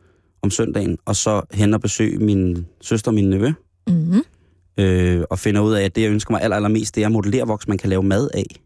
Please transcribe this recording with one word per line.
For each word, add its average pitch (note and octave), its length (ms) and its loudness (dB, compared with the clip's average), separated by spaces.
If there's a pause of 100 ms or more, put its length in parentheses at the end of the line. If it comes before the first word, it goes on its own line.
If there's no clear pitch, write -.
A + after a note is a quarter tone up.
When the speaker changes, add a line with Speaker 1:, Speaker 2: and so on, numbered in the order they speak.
(420)
Speaker 1:
om G#2 80 0
søndagen, G2 540 -2
og G#2 120 -2
så G#2+ 260 0 (100)
hen G#2 220 2
og G#2+ 60 0
besøge G#2 380 -2
min F#2 480 0 (140)
søster A#2 300 -2
og A2 40 2
min G2 160 2
nevø. G#2+ 220 2 (340)
Speaker 2:
Mhm. F3 360 2 (560)
Speaker 1:
Øh, F#2 520 2
og F#2+ 80 -4
finder G#2 220 0
ud A2 140 2
af, G2+ 100 2
at F#2 120 -4
det, A2 60 2
jeg G#2 80 2
ønsker G#2+ 220 -2
mig G#2 100 0
aller, G#2 140 0
allermest, G#2+ 380 -2
det G#2+ 100 0
er G#2+ 40 0
modellervoks, A2 600 -2
man G2 100 -2
kan G2 120 -4
lave F#2 120 0
mad G2 320 0
af. G2 100 -4 (220)